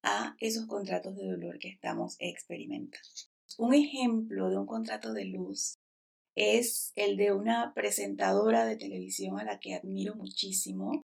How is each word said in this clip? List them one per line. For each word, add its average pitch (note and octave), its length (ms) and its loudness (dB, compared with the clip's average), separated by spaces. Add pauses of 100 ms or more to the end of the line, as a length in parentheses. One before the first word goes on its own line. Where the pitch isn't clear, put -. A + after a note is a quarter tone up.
a A3 360 0
esos A3 280 -2
contratos F#3+ 480 -4
de G3 100 -8
dolor F3 340 -6
que F3+ 100 -10
estamos - 500 -6
experimentando. - 920 -10 (480)
Un A#3+ 160 4
ejemplo A3+ 760 4
de F#3+ 80 2
un G3 80 -2
contrato A3 480 -6
de G3+ 120 -4
luz - 540 -6 (560)
es A3+ 600 2
el G3+ 200 2
de G3+ 160 6
una A3+ 420 2
presentadora G3 920 4
de A2 100 0
televisión F#2+ 640 -6
a G#2+ 60 -4
la G3+ 140 -4
que F#3+ 160 -6
admiro G3 400 -4
muchísimo F#3+ 880 -4 (100)